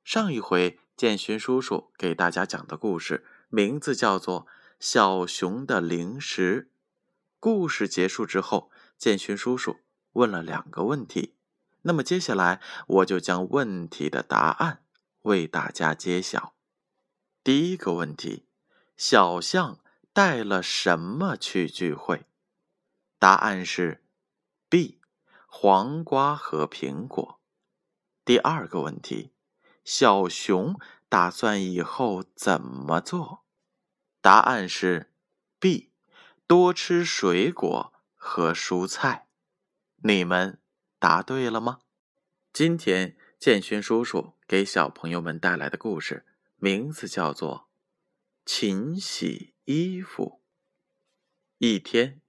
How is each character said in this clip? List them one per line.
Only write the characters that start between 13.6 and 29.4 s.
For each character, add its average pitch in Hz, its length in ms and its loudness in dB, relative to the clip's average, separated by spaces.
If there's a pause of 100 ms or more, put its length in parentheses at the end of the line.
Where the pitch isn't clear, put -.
题 - 220 -6
的 62 120 -4
答 58 260 2 (100)
案 - 260 -4 (380)
为 95 240 0
大 78 240 -6
家 78 240 0
揭 90 260 -4
晓。 - 340 -8 (880)
第 147 260 2
一 185 60 -4
个 98 160 -4
问 82 240 -4
题： - 300 -12 (500)
小 175 440 6
象 175 380 -2 (340)
带 170 300 4
了 98 200 0
什 - 360 2
么 123 380 -4
去 87 320 -2
聚 82 240 -4
会？ - 340 -6 (920)
答 95 140 10
案 98 320 2
是 - 400 -4 (640)
B， 170 320 0 (460)
黄 101 560 2
瓜 143 320 0
和 78 320 -4
苹 71 400 -8
果。 - 340 -8 (840)
第 123 140 6
二 143 280 -2
个 87 140 -6
问 73 200 -6
题： - 320 -10 (520)